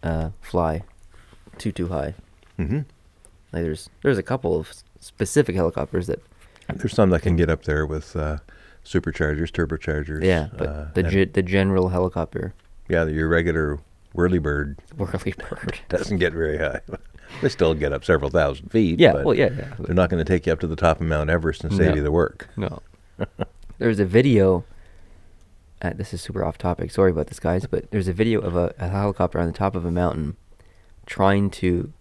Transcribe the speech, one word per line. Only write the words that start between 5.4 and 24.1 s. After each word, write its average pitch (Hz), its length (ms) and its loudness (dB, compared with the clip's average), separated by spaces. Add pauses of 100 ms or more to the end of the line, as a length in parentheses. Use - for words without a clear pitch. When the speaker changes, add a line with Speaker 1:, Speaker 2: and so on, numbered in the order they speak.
Speaker 1:
helicopters 85 500 0
that - 160 -4 (520)
Speaker 2:
There's - 200 -6
some 98 160 6
that 85 120 4
can 87 140 2
get 82 140 4
up - 140 -2
there 76 220 0
with, 78 300 -8
uh, 76 220 -4 (460)
superchargers, 78 680 -2
turbochargers. 78 720 -4
Speaker 1:
Yeah, 85 320 2
but 85 120 -4
Speaker 2:
uh, 76 260 -8
Speaker 1:
the 90 100 2
Speaker 2:
and 82 60 0
Speaker 1:
ge-, 95 240 2
the 98 80 2
general 95 480 2
helicopter. 90 640 -2 (340)
Speaker 2:
Yeah, 82 180 2
your 78 220 0
regular 80 500 0 (360)
whirlybird 73 640 0 (220)
Speaker 1:
Whirlybird. - 840 -6
<laughs> - 60 -20
Speaker 2:
doesn't - 300 -2
get 85 140 2
very 78 260 -2
high. 71 300 -4
<laughs> - 20 -14 (500)
They 143 80 0
still 80 260 2
get 73 180 -2
up 69 120 -6
several 71 260 2
thousand 71 400 0
feet, 92 300 2
Speaker 1:
Yeah, 139 140 8
Speaker 2:
but 71 100 0
Speaker 1:
well, 151 120 2
yeah, 120 200 2
yeah. - 220 -12
Speaker 2:
they're - 160 -4
not 90 160 4
gonna 85 140 0
take 90 220 0
you 85 60 2
up 80 80 -2
to 90 60 -2
the 80 100 -2
top 82 240 2
of 82 60 -2
Mount 76 240 0
Everest 80 340 0
and 78 80 -2
save 95 180 4
Speaker 1:
No. 78 60 2
Speaker 2:
you 73 60 0
the 73 100 0
work. - 440 0
Speaker 1:
No. 85 240 -6 (380)
Speaker 2:
<laughs> - 600 -10
Speaker 1:
There's 117 200 2
a 104 60 4
video, 98 600 4 (1160)